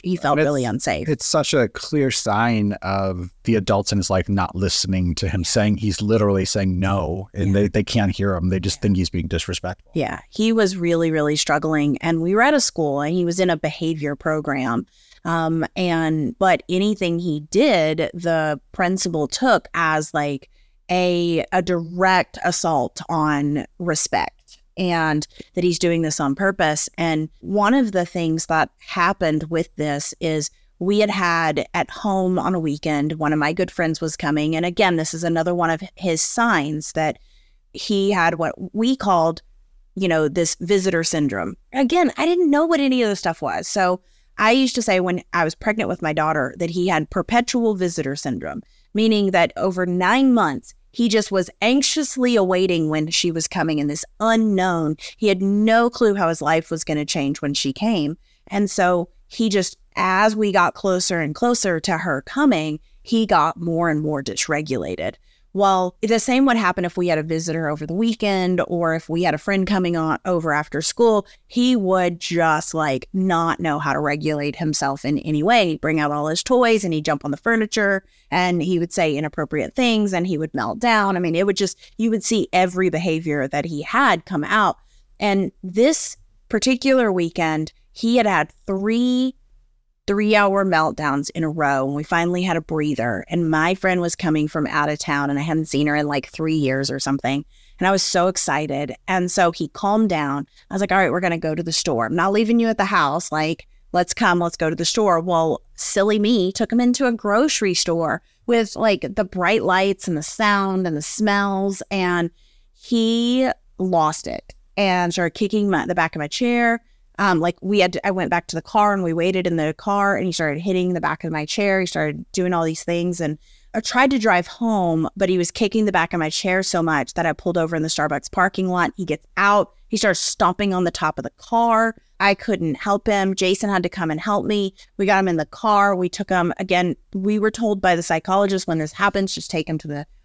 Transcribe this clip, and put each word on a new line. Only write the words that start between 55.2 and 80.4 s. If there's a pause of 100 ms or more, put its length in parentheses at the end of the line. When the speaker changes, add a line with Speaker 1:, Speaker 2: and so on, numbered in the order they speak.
Speaker 1:
had
no
clue
how
his
life
was
gonna
change
when
she
came. (300)
And
so (180)
he
just, (200)
as
we
got
closer
and
closer
to
her
coming, (240)
he
got
more
and
more
dysregulated. (420)
Well,
the
same
would
happen
if
we
had
a
visitor
over
the
weekend
or
if
we
had
a
friend
coming
on
over
after
school. (180)
He
would
just,
like,
not
know
how
to
regulate
himself
in
any
way.
He'd
bring
out
all
his
toys
and
he'd
jump
on
the
furniture (300)
and
he
would
say
inappropriate
things
and
he
would